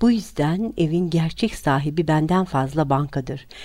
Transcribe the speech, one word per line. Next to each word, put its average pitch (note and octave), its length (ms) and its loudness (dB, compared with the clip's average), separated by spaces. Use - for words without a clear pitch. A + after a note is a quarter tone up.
Bu A#3 100 6
yüzden G3 680 0
evin E3+ 340 0
gerçek E3 440 0
sahibi D3 540 0
benden D#3+ 360 2
fazla C#3 460 0
bankadır." C#3 560 -2